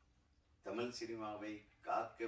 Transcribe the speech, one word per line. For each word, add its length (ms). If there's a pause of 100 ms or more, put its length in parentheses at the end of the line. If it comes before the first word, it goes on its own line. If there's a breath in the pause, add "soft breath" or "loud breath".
(640)
தமிழ் 320
சினிமாவை 540 (300)
காக்க 460